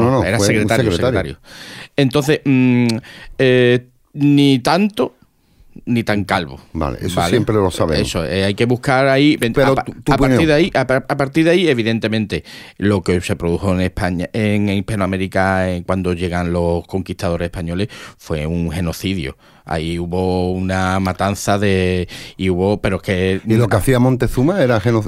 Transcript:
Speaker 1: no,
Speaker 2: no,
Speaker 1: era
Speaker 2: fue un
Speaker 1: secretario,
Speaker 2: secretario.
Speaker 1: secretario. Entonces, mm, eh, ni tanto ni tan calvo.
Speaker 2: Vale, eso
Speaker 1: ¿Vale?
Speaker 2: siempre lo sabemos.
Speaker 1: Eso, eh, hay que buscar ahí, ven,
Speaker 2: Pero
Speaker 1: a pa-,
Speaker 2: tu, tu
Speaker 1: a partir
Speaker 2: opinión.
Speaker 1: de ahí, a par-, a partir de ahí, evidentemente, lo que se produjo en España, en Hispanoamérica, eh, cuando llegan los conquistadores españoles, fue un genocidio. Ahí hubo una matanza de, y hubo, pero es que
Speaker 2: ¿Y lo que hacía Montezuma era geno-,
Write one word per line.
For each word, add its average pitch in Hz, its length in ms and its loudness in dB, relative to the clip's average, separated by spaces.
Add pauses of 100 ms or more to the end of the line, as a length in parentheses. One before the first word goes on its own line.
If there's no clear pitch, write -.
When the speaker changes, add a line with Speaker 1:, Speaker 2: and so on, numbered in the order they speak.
Speaker 1:
no, 123 80 4
Speaker 2:
no, 117 120 2
Speaker 1:
era 104 140 0
Speaker 2:
fue 101 80 2
un 123 80 2
Speaker 1:
secretario, 110 380 2
Speaker 2:
secretario. 98 420 -2
Speaker 1:
secretario. - 40 -20 (580)
Entonces, 143 480 2
mm, 127 420 4 (520)
eh, 127 480 4 (280)
ni 143 460 4
tanto 196 540 0 (720)
ni 117 160 0
tan 104 220 0
calvo. 82 360 -4 (120)
Speaker 2:
Vale, 76 280 -4
eso 87 200 -4
Speaker 1:
¿Vale? 87 100 0
Speaker 2:
siempre 110 240 0
lo 98 160 2
sabemos. 85 380 0
Speaker 1:
Eso, 85 160 -4
eh, 92 200 -2
hay 101 100 0
que 117 120 0
buscar 127 400 2
ahí, 139 300 4
ven, 117 160 -2
Speaker 2:
Pero 135 160 4
Speaker 1:
a 135 80 4
pa-, - 80 -2
Speaker 2:
tu, - 80 -12
tu - 200 -4
Speaker 1:
a 135 40 2
partir 131 200 2
Speaker 2:
opinión. 160 120 4
Speaker 1:
de 147 60 4
ahí, 165 200 2
a 127 140 0
par-, 131 200 0
a 147 80 -4
partir 143 280 0
de 170 80 4
ahí, 180 160 2
evidentemente, 110 760 -2 (340)
lo 98 240 2
que 90 180 0
se 92 160 -2
produjo 87 360 -2
en 92 100 0
España, 90 500 -2
en 104 360 0
Hispanoamérica, 95 1040 -2
eh, 87 160 -6
cuando 90 280 0
llegan 87 380 -4
los 85 340 0
conquistadores 87 600 -4
españoles, 87 420 -6 (300)
fue 76 280 -6
un 85 260 -2
genocidio. 85 640 -6 (280)
Ahí 82 360 -4
hubo 90 500 -2
una 92 480 -2
matanza 95 600 -2
de, 92 500 0 (280)
y 95 140 -2
hubo, 95 300 0
pero 95 160 -2
es - 60 -6
que 95 440 0
Speaker 2:
¿Y 110 80 2
lo 113 140 2
que 113 80 2
hacía 123 240 2
Montezuma 127 600 2
era 120 180 2
geno-, 113 280 0